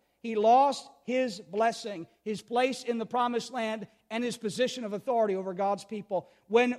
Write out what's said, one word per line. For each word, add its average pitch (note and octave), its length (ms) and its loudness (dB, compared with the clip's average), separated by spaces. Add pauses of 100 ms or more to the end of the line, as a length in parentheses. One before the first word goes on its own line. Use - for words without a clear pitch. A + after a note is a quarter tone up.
(220)
He A3+ 140 -4
lost A#3+ 520 6 (180)
his A#3+ 360 0
blessing, G3+ 640 -2 (180)
his G#3+ 180 -6
place B3+ 420 0
in A#3 160 -2
the A3 60 -4
promised A#3+ 460 -2
land, A3 360 -6 (240)
and A3+ 120 -4
his A#3+ 140 -4
position A#3 460 -2
of G3+ 100 -6
authority G#3+ 420 0
over F#3+ 180 -4
God's G3 300 0
people. G3 460 -6 (180)
When, B3 320 4